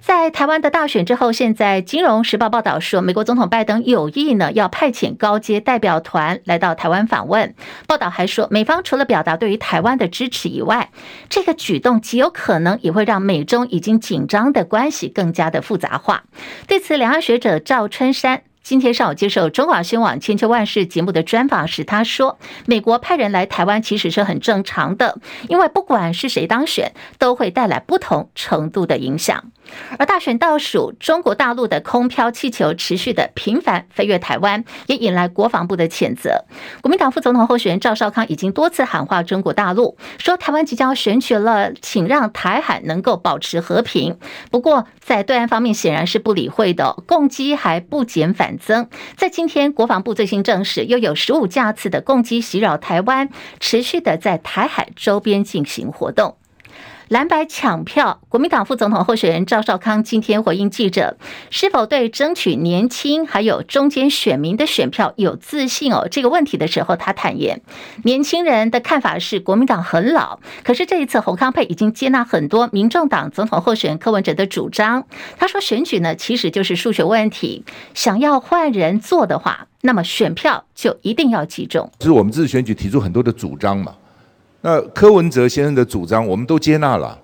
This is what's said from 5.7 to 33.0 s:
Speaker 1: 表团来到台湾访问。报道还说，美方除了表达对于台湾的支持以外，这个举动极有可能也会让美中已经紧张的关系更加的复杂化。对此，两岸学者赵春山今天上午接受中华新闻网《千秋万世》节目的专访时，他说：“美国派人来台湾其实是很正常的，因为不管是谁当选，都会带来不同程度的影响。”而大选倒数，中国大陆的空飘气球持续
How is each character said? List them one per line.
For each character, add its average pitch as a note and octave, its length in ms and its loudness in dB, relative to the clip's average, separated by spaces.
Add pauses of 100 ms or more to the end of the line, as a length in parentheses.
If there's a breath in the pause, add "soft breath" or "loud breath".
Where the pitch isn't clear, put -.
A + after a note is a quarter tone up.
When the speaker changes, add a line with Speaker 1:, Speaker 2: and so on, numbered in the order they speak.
Speaker 1:
表 F3+ 220 2
团 E3 440 -2
来 F3 140 0
到 F3 160 0
台 - 140 -4
湾 F#3+ 180 2
访 A#2 220 -2
问。 G3 260 0 (320 loud breath)
报 D#4 120 2
道 F3+ 100 -2
还 F3+ 180 -2
说， - 240 -2
美 G#3+ 140 2
方 E4 180 0
除 C4+ 140 -2
了 C#4 80 2
表 F3+ 180 0
达 D#3+ 140 0
对 G#3 140 -2
于 G#3+ 80 -2
台 E3 240 -2
湾 B3 160 2
的 F3 100 0
支 B3 220 -6
持 - 180 -6
以 C3+ 140 -4
外， G#3+ 280 -2 (380 loud breath)
这 G4 140 0
个 E4+ 100 0
举 F#3 260 -2
动 A#3+ 220 2
极 - 160 -6
有 C#4+ 140 4
可 G3 280 -2
能 F3 220 0
也 E3 100 0
会 G#3 140 2
让 G3+ 160 0
美 F#3 240 0
中 A#3+ 240 0
已 F3 120 -2
经 A3 200 2
紧 D3+ 260 -4
张 A3 240 2
的 A3 140 2
关 B3 260 0
系 - 180 -8
更 F3 220 -2
加 E3 200 -2
的 D#3+ 100 -2
复 - 160 -6
杂 - 220 -4
化。 - 240 -2 (440 loud breath)
对 G4 140 2
此， E4 160 -2
两 B3 160 2
岸 D#4+ 80 2
学 B3 180 2
者 F#3 200 2
赵 G#3+ 280 0
春 B3+ 240 0
山 B3+ 340 0 (180)
今 C4 180 2
天 B3 140 4
上 A3+ 160 2
午 C#3+ 40 -4
接 G3 140 0
受 F3+ 220 2
中 C#4+ 180 0
华 F3+ 140 2
新 A3+ 180 0
闻 A3 80 4
网 C3+ 120 -2
《千 G#3 180 0
秋 A3 100 2
万 A#3 160 4
世》 G3+ 220 0
节 E3+ 160 -2
目 F#3 100 -2
的 E3 100 2
专 A3+ 240 0
访 D#3+ 220 0
时， - 160 -6
他 G#3 180 0
说： C4 360 0 (260 loud breath)
“美 A#3 160 2
国 A3+ 180 2
派 E4+ 200 -2
人 G#3 120 0
来 F#3 140 2
台 F3+ 220 -2
湾 G#3 160 2
其 G#3 160 -2
实 F3+ 120 -2
是 G3+ 140 0
很 F3+ 160 -4
正 G3 240 0
常 E3 320 -4
的， - 220 0 (320 loud breath)
因 E4+ 80 4
为 E4+ 100 6
不 G4 140 0
管 F#3 320 0
是 B3+ 160 -6
谁 D3+ 160 -2
当 A#3 200 0
选， - 280 -4 (240 loud breath)
都 B3 160 2
会 G#3+ 160 -2
带 A#3+ 160 0
来 C3+ 120 0
不 F4+ 200 0
同 - 360 -2
程 D#3 360 -4
度 F3+ 160 -2
的 C#3+ 100 0
影 C3+ 220 -4
响。” - 340 -4 (460 loud breath)
而 C#4+ 80 2
大 F#4+ 120 2
选 A#3+ 200 -2
倒 D#4+ 180 4
数， - 420 -2
中 D#4+ 220 0
国 A3 140 0
大 B3+ 180 0
陆 A#3+ 160 -2
的 D3 140 -2
空 B3 260 0
飘 A#3+ 220 0
气 B3 200 -6
球 D#3+ 220 0
持 F3 240 -4
续 - 160 -4